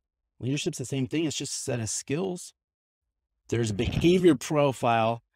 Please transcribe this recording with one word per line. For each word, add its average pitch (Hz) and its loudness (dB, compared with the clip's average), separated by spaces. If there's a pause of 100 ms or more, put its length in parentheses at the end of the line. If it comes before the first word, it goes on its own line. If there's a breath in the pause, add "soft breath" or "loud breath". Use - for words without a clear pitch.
(400)
Leadership's 143 -4
the 131 -6
same 135 -4
thing. 156 -2
It's 143 -4
just - -8
a - -8
set 123 -4
of 110 -6
skills. 180 -6 (960)
There's 113 0
a 101 -2
behavior 170 4
profile 117 2 (140)